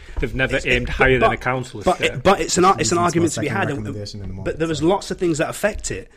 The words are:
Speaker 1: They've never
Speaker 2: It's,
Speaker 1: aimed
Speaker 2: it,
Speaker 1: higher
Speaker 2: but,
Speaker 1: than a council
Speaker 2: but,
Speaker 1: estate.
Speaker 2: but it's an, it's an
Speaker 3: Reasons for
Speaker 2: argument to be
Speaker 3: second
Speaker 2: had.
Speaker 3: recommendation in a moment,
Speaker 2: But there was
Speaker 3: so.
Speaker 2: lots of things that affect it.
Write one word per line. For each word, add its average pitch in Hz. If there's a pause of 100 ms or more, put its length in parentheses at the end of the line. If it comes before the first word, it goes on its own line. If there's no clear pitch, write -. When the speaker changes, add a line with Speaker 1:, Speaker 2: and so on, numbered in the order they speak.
(200)
Speaker 1:
They've 113
never 123
Speaker 2:
It's, -
Speaker 1:
aimed 123
Speaker 2:
it, -
Speaker 1:
higher 131
Speaker 2:
but, 127
Speaker 1:
than 113
a -
council 123
Speaker 2:
but, 180
Speaker 1:
estate. 127
Speaker 2:
but 190
it's -
an, 180
it's 254
an -
Speaker 3:
Reasons 139
for 175
Speaker 2:
argument 170
to -
be -
Speaker 3:
second 196
Speaker 2:
had. 175
Speaker 3:
recommendation 104
in 98
a -
moment, 95
Speaker 2:
But 156
there 165
was 156
Speaker 3:
so. 151
Speaker 2:
lots 190
of 185
things 165
that 147
affect -
it. 98